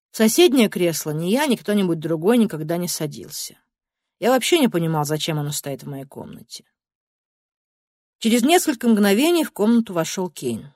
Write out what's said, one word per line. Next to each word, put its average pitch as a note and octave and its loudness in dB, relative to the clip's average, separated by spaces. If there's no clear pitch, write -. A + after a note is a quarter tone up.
В - -20
соседнее A#3+ 4
кресло E3+ -2
ни D#3+ -4
я, C4 0
ни B3 0
кто-нибудь F#3+ 0
другой E3 0
никогда E3 -2
не F3+ -4
садился. - -10
Я A3+ 2
вообще C4 2
не C4 4
понимал, D#3+ 0
зачем D3+ -2
оно D3 -4
стоит C#3 -10
в C#3+ -14
моей C#3 -12
комнате. - -18
Через A3+ 2
несколько D4+ 2
мгновений A3+ 4
в - -8
комнату A3+ 0
вошёл E3+ -4
Кейн. C3 -8